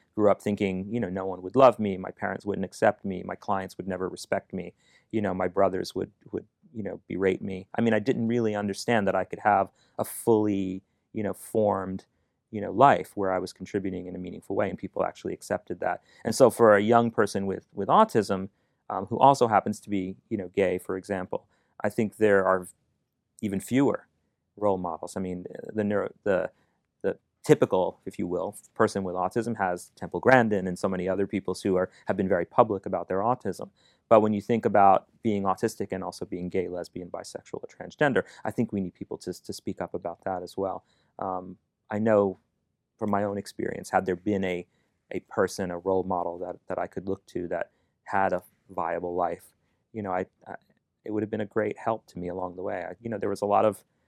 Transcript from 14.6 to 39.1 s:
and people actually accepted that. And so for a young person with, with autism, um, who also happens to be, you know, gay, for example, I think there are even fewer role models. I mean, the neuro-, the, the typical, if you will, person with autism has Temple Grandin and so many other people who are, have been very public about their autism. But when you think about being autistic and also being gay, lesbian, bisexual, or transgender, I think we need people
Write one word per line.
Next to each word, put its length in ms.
and 100
people 260
actually 280
accepted 480
that. 220
And 120
so 160
for 260
a 60
young 280
person 360
with, 260
with 160
autism, 640
um, 160
who 120
also 300
happens 320
to 80
be, 280
you 80
know, 180
gay, 220
for 220
example, 480
I 60
think 300
there 280
are 220
even 180
fewer 480
role 200
models. 400
I 40
mean, 260
the 100
neuro-, 300
the, 260
the 160
typical, 640
if 120
you 80
will, 300
person 280
with 140
autism 400
has 400
Temple 240
Grandin 460
and 120
so 100
many 200
other 180
people 360
who 140
are, 140
have 100
been 120
very 160
public 420
about 220
their 100
autism. 520
But 100
when 140
you 80
think 240
about 400
being 220
autistic 460
and 140
also 220
being 240
gay, 180
lesbian, 400
bisexual, 540
or 60
transgender, 560
I 60
think 220
we 100
need 120
people 240